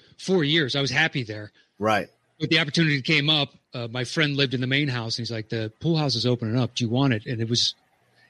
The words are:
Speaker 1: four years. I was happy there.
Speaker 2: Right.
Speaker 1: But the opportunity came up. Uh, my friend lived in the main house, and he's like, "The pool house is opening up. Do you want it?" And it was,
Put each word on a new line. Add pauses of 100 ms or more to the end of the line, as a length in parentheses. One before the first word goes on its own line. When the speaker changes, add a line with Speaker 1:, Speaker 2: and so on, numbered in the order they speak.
(180)
Speaker 1:
four
years.
I
was
happy
there. (280)
Speaker 2:
Right. (300)
Speaker 1:
But
the
opportunity
came
up. (200)
Uh,
my
friend
lived
in
the
main
house,
and
he's
like,
"The
pool
house
is
opening
up.
Do
you
want
it?"
And
it
was, (560)